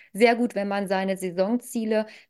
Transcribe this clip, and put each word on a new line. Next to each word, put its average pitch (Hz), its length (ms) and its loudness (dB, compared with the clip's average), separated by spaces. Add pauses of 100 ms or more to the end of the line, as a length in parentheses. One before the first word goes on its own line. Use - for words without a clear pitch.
(120)
sehr 233 240 6
gut, 233 180 -2
wenn 202 140 -2
man 196 200 -4
seine 190 280 0
Saisonziele, 214 880 -2 (240)